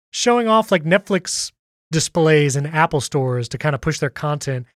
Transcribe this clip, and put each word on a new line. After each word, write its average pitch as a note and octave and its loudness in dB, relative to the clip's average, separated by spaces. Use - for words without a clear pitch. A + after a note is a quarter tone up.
showing A#3+ 0
off, A3 2
like, E3+ 2
Netflix F#3 -2
displays D#3 2
in C#3+ -2
Apple D#3+ 0
stores B2+ -2
to C3 -6
kinda D3 -2
push D#3 -4
their C#3+ -2
content. C#3 -6